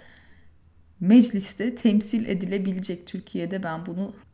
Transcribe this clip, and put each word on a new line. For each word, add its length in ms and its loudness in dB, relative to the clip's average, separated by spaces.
mecliste 760 4
temsil 500 0
edilebilecek. 840 -6
Türkiye'de 560 -8
ben 220 -8
bunu 300 -8